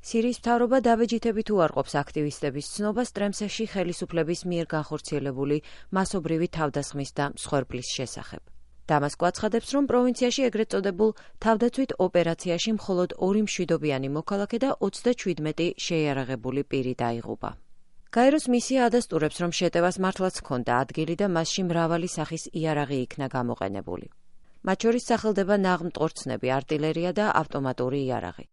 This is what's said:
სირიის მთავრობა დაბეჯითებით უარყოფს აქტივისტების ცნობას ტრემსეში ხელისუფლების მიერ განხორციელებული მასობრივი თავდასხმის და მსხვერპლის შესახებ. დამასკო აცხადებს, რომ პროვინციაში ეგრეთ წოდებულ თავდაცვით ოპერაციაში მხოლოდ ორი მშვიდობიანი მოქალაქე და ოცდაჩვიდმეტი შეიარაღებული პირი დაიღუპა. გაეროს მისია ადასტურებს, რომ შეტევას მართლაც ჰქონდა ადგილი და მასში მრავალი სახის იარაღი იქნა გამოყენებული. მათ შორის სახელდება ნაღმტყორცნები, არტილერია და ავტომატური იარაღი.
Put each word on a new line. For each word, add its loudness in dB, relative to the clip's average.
სირიის 0
მთავრობა 4
დაბეჯითებით 2
უარყოფს 2
აქტივისტების -2
ცნობას -2
ტრემსეში -2
ხელისუფლების -2
მიერ -2
განხორციელებული -2
მასობრივი 0
თავდასხმის -4
და 0
მსხვერპლის -4
შესახებ. -8
დამასკო 2
აცხადებს, -2
რომ 2
პროვინციაში 2
ეგრეთ 0
წოდებულ 2
თავდაცვით 2
ოპერაციაში 2
მხოლოდ 0
ორი 2
მშვიდობიანი 0
მოქალაქე -2
და 2
ოცდაჩვიდმეტი 0
შეიარაღებული 0
პირი 0
დაიღუპა. -2
გაეროს 6
მისია 2
ადასტურებს, 2
რომ 0
შეტევას 2
მართლაც 0
ჰქონდა -2
ადგილი 0
და 2
მასში 0
მრავალი 0
სახის -6
იარაღი 0
იქნა -4
გამოყენებული. -4
მათ 0
შორის 2
სახელდება 2
ნაღმტყორცნები, 0
არტილერია 0
და 2
ავტომატური 0
იარაღი. -6